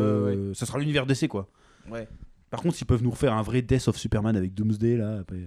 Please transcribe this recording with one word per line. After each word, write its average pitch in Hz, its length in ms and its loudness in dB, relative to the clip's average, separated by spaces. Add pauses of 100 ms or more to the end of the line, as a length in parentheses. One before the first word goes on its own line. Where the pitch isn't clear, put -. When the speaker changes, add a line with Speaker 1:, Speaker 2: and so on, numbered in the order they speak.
(240)
Speaker 1:
Ouais, 101 120 2 (120)
ouais. 98 60 -4
Speaker 2:
ça 123 120 -4
sera - 120 -6
l'univers 143 280 0
D 135 80 4
C, 147 140 0
quoi. 98 200 -4 (420)
Speaker 1:
Ouais. 113 160 -10 (440)
Speaker 2:
Par 117 120 -6
contre, 170 140 2
s'ils 123 100 -8
peuvent 120 160 4
nous 120 80 2
refaire 120 220 2
un 110 100 2
vrai 113 200 0
Death 127 260 2
of 113 80 2
Superman 110 400 0
avec 95 180 0
Doomsday, 110 420 2
là, 107 240 -4
après, 92 260 -10